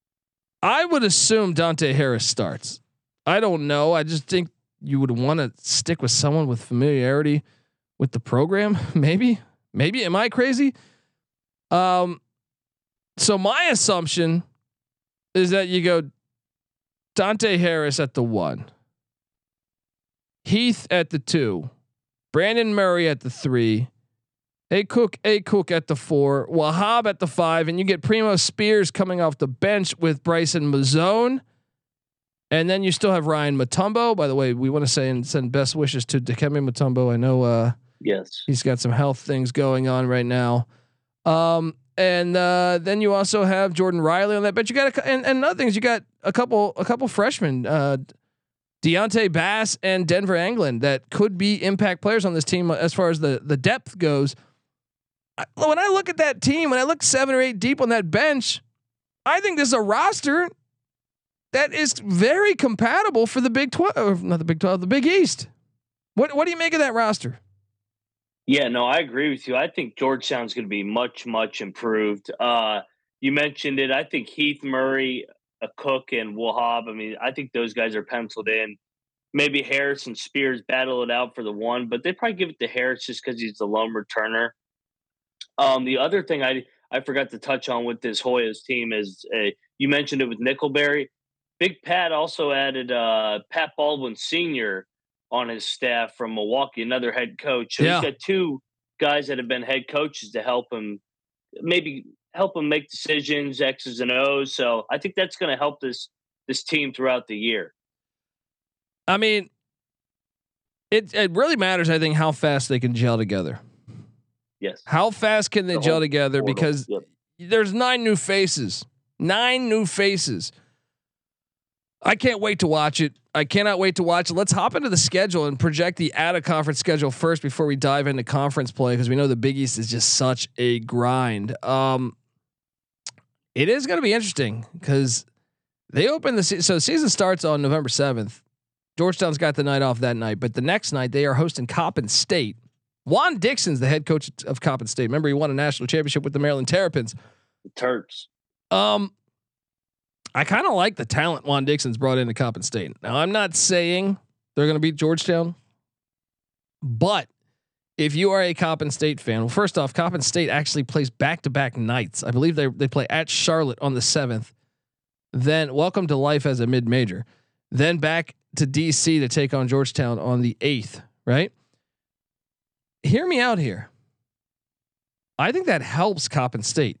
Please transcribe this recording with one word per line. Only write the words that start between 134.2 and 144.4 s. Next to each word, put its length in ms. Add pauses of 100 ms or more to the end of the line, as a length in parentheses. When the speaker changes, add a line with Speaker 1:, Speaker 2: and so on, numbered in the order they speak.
Speaker 1:
'cause 440 (680)
they 160
open 280
the 80
se-, 180
so 160
season 320
starts 340
on 180
November 280
seventh. 520 (560)
Georgetown's 400
got 180
the 80
night 180
off 180
that 160
night, 240
but 140
the 80
next 320
night 180
they 140
are 80
hosting 340
Coppin 400
State. 480 (500)
Juan 340
Dixon's 400
the 80
head 180
coach 240 (160)